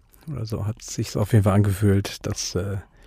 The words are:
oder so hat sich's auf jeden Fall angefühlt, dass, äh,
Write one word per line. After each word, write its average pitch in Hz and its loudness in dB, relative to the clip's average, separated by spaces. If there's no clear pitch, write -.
oder 123 -8
so 107 -6
hat 107 -8
sich's - -6
auf 110 -2
jeden 107 8
Fall 98 4
angefühlt, 98 2
dass, - -6
äh, 98 -4